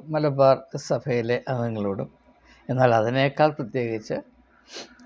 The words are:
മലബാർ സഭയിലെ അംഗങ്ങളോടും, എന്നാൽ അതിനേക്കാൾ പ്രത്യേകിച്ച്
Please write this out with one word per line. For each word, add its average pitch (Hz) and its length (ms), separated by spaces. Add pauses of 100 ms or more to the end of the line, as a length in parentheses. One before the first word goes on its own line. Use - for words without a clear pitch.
മലബാർ 139 480 (220)
സഭയിലെ 120 580 (100)
അംഗങ്ങളോടും, 110 640 (600)
എന്നാൽ 127 240
അതിനേക്കാൾ 135 580
പ്രത്യേകിച്ച് 120 680 (880)